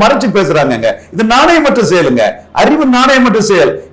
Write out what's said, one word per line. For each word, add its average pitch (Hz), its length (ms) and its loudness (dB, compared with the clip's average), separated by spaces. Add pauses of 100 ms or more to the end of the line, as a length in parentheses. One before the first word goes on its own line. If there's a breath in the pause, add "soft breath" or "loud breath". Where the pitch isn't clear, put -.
மறைச்சு 233 320 0
பேசுறாங்கங்க. 139 600 0 (200 loud breath)
இது 208 120 -4
நாணயமற்ற 277 580 0
செயலுங்க. 135 500 0 (200 loud breath)
அறிவு 302 340 0
நாணயமற்ற 247 540 2
செயல். 196 420 0 (100)